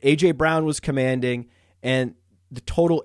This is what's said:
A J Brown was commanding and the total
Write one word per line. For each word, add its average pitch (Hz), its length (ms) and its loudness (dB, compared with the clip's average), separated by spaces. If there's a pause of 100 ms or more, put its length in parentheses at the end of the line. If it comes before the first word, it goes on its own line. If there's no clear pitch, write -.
A 139 140 4
J 170 160 4
Brown 160 340 0
was 151 140 -4
commanding 127 720 -2 (340)
and 127 320 -2 (340)
the 123 120 -16
total 170 440 0